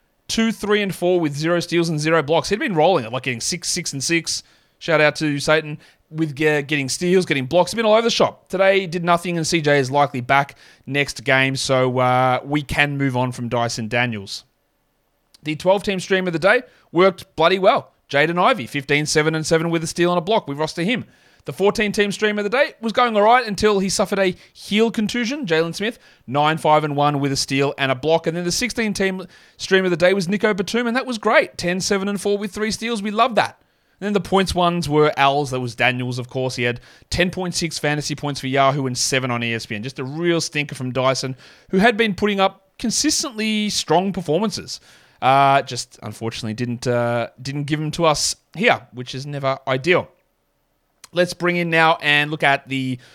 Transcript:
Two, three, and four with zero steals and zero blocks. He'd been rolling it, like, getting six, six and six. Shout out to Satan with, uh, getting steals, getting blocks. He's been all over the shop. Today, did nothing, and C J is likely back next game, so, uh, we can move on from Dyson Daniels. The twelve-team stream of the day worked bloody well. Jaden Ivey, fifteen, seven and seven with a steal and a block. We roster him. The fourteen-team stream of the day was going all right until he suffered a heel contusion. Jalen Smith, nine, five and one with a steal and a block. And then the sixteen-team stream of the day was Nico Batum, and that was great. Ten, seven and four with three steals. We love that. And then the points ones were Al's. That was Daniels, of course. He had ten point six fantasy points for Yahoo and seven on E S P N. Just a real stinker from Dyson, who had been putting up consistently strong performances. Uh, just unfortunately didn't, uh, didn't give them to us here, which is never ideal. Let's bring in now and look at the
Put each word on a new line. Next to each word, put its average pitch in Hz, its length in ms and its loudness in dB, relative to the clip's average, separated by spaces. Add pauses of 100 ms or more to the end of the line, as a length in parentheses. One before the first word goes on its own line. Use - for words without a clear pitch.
(280)
Two, 226 240 0
three, 208 280 0
and 196 140 -4
four 180 260 2
with 147 140 -2
zero 165 240 0
steals 165 300 0
and 160 100 -2
zero 156 240 2
blocks. 151 260 0
He'd 208 120 -2
been 233 160 -2
rolling 160 280 2
it, 113 80 -10
like, 123 120 -6
getting 120 160 -4
six, - 280 -6
six - 240 -6
and 139 100 -8
six. 165 420 -2 (340)
Shout 151 220 0
out 151 160 4
to 147 240 -2
Satan 156 380 0 (320)
with, 156 300 -4
uh, 151 220 2
getting 139 260 -2
steals, 180 380 2
getting 139 180 -2
blocks. 170 280 2
He's 208 40 -6
been 226 80 0
all 214 80 6
over 226 100 6
the 233 80 2
shop. - 380 0
Today, 190 380 2
did 170 180 -6
nothing, 175 320 0
and 160 100 -2
C 170 140 2
J 143 200 4
is 127 100 -2
likely 139 300 0
back 139 360 2 (300)
next 135 380 -4
game, 135 320 2
so, 127 420 0
uh, 127 460 2
we 147 180 -2
can 143 340 -2
move 139 200 -2
on 127 160 -2
from 120 180 -6
Dyson 117 380 -2
Daniels. 117 560 -4 (1000)
The 151 140 -6
twelve-team 190 440 0
stream 185 280 0
of 175 40 -4
the 165 60 -2
day 208 240 4 (300)
worked 180 440 2
bloody 175 220 4
well. 208 340 2 (160)
Jaden 160 320 2
Ivey, 208 280 2
fifteen, 143 380 -2
seven 156 280 2
and 156 100 -2
seven 165 260 2
with 165 120 0
a 160 60 -6
steal 175 240 0
and 175 60 2
a 165 40 -2
block. 202 240 0
We 139 80 -8
roster 156 280 -4
him. 190 220 -2 (400)
The 147 80 -10
fourteen-team 202 600 0
stream 208 260 0
of 208 60 -2
the 202 60 -2
day 240 300 0
was 220 120 -4
going 240 240 2
all 202 60 4
right 240 220 6
until 208 360 0
he 196 80 -2
suffered 196 320 -2
a 185 160 2 (160)
heel 220 400 0
contusion. 240 520 -2
Jalen 165 300 0
Smith, 226 240 -6 (260)
nine, 147 320 2
five 151 280 4
and 147 100 -4
one 143 240 2
with 139 140 0
a 139 40 -2
steal 139 420 0
and 135 120 0
a 127 60 0
block. 160 320 0
And 160 80 -4
then 175 80 -6
the 170 80 -2
sixteen-team 196 760 -4 (300)
stream 190 280 0
of 185 60 2
the 175 60 0
day 180 180 4
was 185 140 -2
Nico 214 260 0
Batum, 226 320 -2
and 226 80 -2
that 254 120 -4
was 247 120 -6
great. 240 400 0
Ten, 180 220 -2
seven 196 260 -2
and 202 140 -4
four 202 180 0
with 202 140 -8
three 214 180 -4
steals. 220 320 -6
We 196 80 -4
love 226 240 0
that. 131 260 0 (400)
And - 60 -6
then - 60 -2
the 196 80 2
points 190 340 0
ones 175 340 0
were 151 280 4
Al's. 139 340 2
That 127 80 -4
was 120 160 -6
Daniels, 123 460 0
of 123 80 -10
course. 127 260 -4
He 127 80 -4
had 120 180 -2 (300)
ten 180 200 0
point 180 260 -6
six 165 200 -4
fantasy 147 380 -2
points 143 240 -6
for - 80 -8
Yahoo 135 400 2
and 123 100 -4
seven 127 360 -2
on 117 100 -2
E 117 100 -2
S 113 140 -4
P 113 80 -8
N. 104 80 -6
Just 131 160 -10
a 139 60 -6
real 165 360 0
stinker 147 360 -4
from 127 160 -6
Dyson, 131 420 0 (360)
who 190 80 2
had 220 180 4
been 214 180 0
putting 208 240 0
up 190 400 -2
consistently 220 920 -2
strong 180 420 0
performances. 175 680 -4 (400)
Uh, 139 420 4
just - 400 -10
unfortunately 113 500 -8
didn't, 120 340 -6
uh, 120 420 0 (120)
didn't 139 240 -6
give 151 140 -2
them 151 140 -4
to 170 120 -2
us 151 300 2 (220)
here, 175 360 2
which 123 220 -12
is 131 100 -10
never 139 320 -4 (120)
ideal. 135 420 0 (1000)
Let's 175 200 0
bring 175 240 -2
in 170 140 -2
now 165 300 4
and 147 300 2
look 156 120 -4
at 139 260 2
the 131 300 -4 (160)